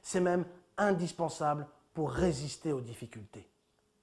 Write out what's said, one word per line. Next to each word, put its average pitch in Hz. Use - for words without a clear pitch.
C'est -
même 180
indispensable 165
pour 151
résister 147
aux 127
difficultés. 113